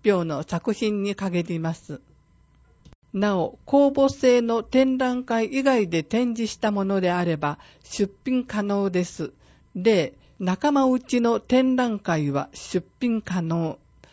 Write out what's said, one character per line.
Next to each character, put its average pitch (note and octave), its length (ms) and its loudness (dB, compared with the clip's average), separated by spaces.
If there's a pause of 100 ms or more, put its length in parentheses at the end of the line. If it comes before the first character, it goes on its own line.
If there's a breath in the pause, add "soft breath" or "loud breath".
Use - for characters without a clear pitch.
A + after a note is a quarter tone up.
表 F#3 200 2
の D#3 180 -4
作 F3 300 -4
品 G#3 300 -2
に G3+ 120 -4
限 F3 280 -2
り E3+ 160 -6
ま E3 160 -4
す。 - 260 -14 (1120)
な G3 240 0
お、 - 260 -4
公 C#4+ 240 6
募 C#4 220 2
制 B3+ 300 4
の A#3 220 -2
展 C4 360 2
覧 B3 260 -2
会 A3+ 220 -2
以 C4+ 160 -4
外 B3+ 260 2
で E3 140 -2
展 A#3+ 320 0
示 A3+ 180 -4
し - 40 -16
た G#3+ 140 -2
も G3+ 140 -2
の G3 160 0
で F3+ 120 2
あ F3 120 0
れ E3 140 0
ば、 D3+ 200 -4 (240 loud breath)
出 G3+ 300 -4 (120)
品 B3+ 200 0
可 G#3 180 -4
能 G3+ 280 0
で F3+ 140 0
す。 - 280 -10 (420 soft breath)
例、 F#3 400 2 (240 soft breath)
仲 F#3 340 0
間 C4+ 140 4
内 B3+ 360 0
の A#3 180 2
展 C4 360 2
覧 A#3+ 220 0
会 D#3 320 -2
は C#3 220 -4
出 - 340 -6 (140)
品 A3+ 220 -2
可 F3+ 180 -4
能。 E3 380 -2 (340 soft breath)